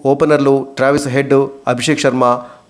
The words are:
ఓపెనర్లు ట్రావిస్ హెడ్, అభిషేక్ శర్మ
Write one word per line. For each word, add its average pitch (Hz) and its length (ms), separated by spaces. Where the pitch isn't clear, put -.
ఓపెనర్లు 139 600
ట్రావిస్ 143 300
హెడ్, 135 400
అభిషేక్ 123 320
శర్మ 123 420